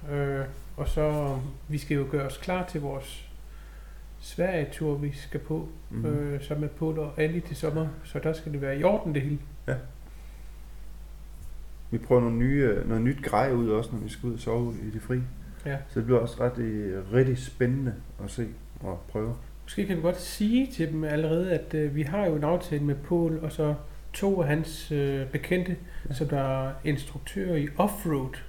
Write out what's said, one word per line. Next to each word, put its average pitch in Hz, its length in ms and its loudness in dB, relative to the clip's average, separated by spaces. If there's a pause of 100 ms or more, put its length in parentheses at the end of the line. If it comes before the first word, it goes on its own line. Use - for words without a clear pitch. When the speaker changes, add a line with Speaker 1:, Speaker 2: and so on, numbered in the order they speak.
(120)
Speaker 1:
Øh, 139 340 0 (320)
og 139 100 -2
så, 151 500 2 (300)
vi 151 100 -2
skal 143 200 0
jo 139 140 2
gøre 139 140 2
os 135 120 -4
klar 180 280 0
til 156 160 -4
vores 139 480 -6 (920)
Sverige-tur, 156 760 0
vi 143 180 -2
skal - 240 -6
på, 156 300 -4 (200)
Speaker 2:
Mhm. 113 160 -2
Speaker 1:
øh, 143 380 0
sammen 151 180 -2
med 147 80 0
Paul 156 300 -2
og 147 180 -4
Andy 160 300 2
til 139 80 -4
sommer, 160 320 0 (160)
så - 160 -6
der 156 140 2
skal 160 180 -4
det 143 100 -2
være 139 160 0
i 156 60 0
orden, 190 320 4
det 143 60 2
hele. 143 180 0 (280)
Speaker 2:
Ja. 131 80 2 (2250)
Vi 113 60 -2
prøver 123 240 6
nogle 117 160 4
nye, 135 240 6
øh, 117 280 4
noget 113 140 4
nyt 143 200 2
grej 127 300 4
ud 117 160 4
også, 110 240 4
når 110 60 -2
vi 104 100 -6
skal 123 200 -4
ud 117 40 -2
og 107 60 -4
sove 117 340 0 (140)
i - 60 -4
det 107 80 -4
fri. 127 180 0 (460)
Speaker 1:
Ja. 143 120 -2 (120)
Speaker 2:
Så 127 100 0
det 113 60 0
bliver 120 140 8
også 120 240 0
rigtig, 110 500 0 (200)
rigtig 127 240 6
spændende 127 560 2 (300)
at 98 80 -6
se 117 160 -2 (340)
og 90 180 -6 (100)
prøve. 110 260 0 (300)
Speaker 1:
Måske 202 200 -2
kan 190 120 0
vi 156 40 0
godt 170 200 2
sige 240 500 4
til 160 200 0
dem 156 120 0
allerede, 160 480 2
at, 160 220 0
øh, 151 220 2
vi 151 80 2
har 190 220 2
jo 165 100 4
en 147 80 2
aftale 156 400 2
med 147 120 4
Paul 165 440 2
og 156 120 -4
så 151 240 2 (380)
to 196 280 2
af 147 60 4
hans, 156 440 0
øh, 139 360 2
bekendte, 180 480 0 (340)
Speaker 2:
Ja. 135 40 -2
Speaker 1:
som 143 140 0
der 143 120 2 (280)
er 135 40 -4 (120)
instruktører 165 720 -2
i 147 120 2 (100)
offroad. 156 520 2 (200)